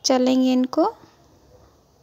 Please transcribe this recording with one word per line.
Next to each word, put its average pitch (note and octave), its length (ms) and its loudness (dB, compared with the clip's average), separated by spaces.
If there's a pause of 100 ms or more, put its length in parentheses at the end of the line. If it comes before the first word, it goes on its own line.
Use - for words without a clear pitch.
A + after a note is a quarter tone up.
चलेंगे B3+ 500 0
इनको, B3+ 320 0 (1160)